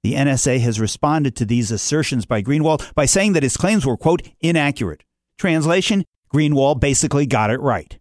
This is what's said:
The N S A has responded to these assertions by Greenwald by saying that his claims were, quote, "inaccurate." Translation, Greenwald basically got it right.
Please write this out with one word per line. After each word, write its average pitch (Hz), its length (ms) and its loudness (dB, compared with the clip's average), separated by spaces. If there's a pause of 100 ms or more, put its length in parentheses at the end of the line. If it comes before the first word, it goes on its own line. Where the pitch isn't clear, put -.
The 104 120 -2
N 139 120 0
S 135 180 0
A 131 140 2
has 117 200 0
responded 143 580 -2
to 117 80 -2
these 113 260 0
assertions 131 560 -2
by 107 160 -2
Greenwald 151 500 0
by 147 140 2
saying 196 260 2
that 160 80 2
his 131 160 -2
claims 185 300 2
were, 120 100 0
quote, 170 240 0 (180)
"inaccurate." 117 640 -2 (320)
Translation, 180 720 0 (260)
Greenwald 143 480 2
basically 143 460 0
got 110 240 0
it 123 100 -2
right. 113 420 -4